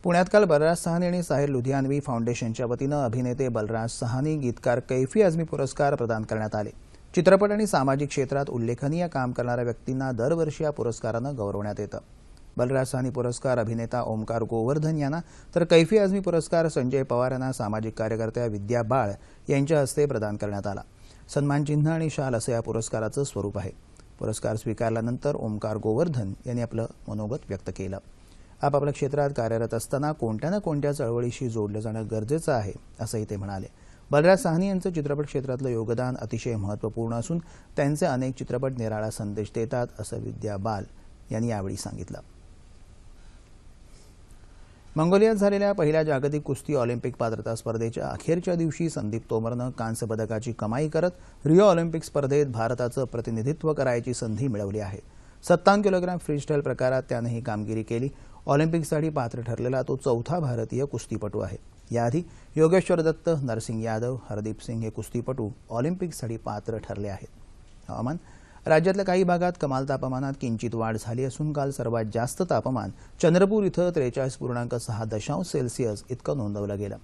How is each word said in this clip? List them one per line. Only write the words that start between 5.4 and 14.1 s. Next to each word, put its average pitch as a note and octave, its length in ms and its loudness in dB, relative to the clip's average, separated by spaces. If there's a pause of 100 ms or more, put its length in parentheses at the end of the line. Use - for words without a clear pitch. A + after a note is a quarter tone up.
पुरस्कार C#3+ 520 0
प्रदान A2 280 0
करण्यात G#2+ 320 -4
आले. G#2+ 140 -2 (460)
चित्रपट F#3+ 360 8
आणि G#3 160 2
सामाजिक C#3 420 2
क्षेत्रात C#3 400 0
उल्लेखनीय C#3 580 -2
काम B2+ 240 -2
करणाऱ्या A#2+ 320 -2
व्यक्तींना C3 480 -2
दरवर्षी D3+ 520 0
या D3+ 80 0
पुरस्कारानं B2 680 -4
गौरवण्यात G2+ 420 -4
येतं. - 180 -6 (600)
बलराज C3 300 2
सहानी C3 220 -2
पुरस्कार B2 480 0
अभिनेता A#2 440 -2
ओमकार A2 420 -2